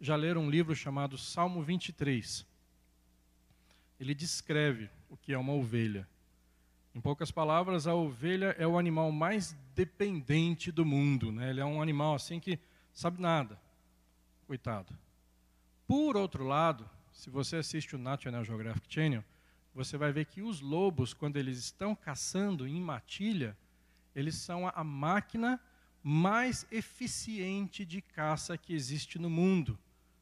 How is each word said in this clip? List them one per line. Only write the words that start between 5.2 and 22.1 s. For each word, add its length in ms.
é 40
uma 160
ovelha. 540
Em 80
poucas 300
palavras, 560
a 60
ovelha 640
é 80
o 120
animal 340
mais 420
dependente 960
do 140
mundo, 460
né? 180
Ele 100
é 60
um 160
animal 340
assim 240
que 180
sabe 280
nada. 380
Coitado. 500
Por 300
outro 300
lado, 440
se 180
você 280
assiste 380
o 40
National 440
Geographic 440
Channel, 360
você 240
vai 140
ver 140
que 160
os 200
lobos, 520
quando 220
eles 220
estão 360
caçando 720